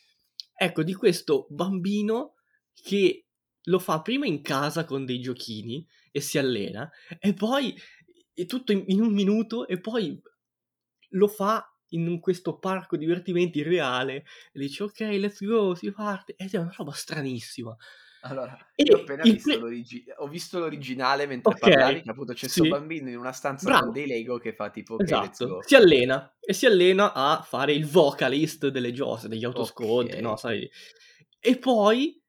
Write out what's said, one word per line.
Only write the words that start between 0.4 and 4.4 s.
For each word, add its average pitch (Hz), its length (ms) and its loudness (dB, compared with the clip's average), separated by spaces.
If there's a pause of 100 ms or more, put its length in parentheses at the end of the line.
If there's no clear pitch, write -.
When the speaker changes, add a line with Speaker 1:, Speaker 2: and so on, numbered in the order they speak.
Speaker 1:
Ecco, 170 300 -2
di 180 100 -2
questo 175 560 2
bambino 202 840 -2 (380)
che - 540 0 (380)
lo 180 140 2
fa 160 220 -2
prima 277 240 -2
in 147 160 -2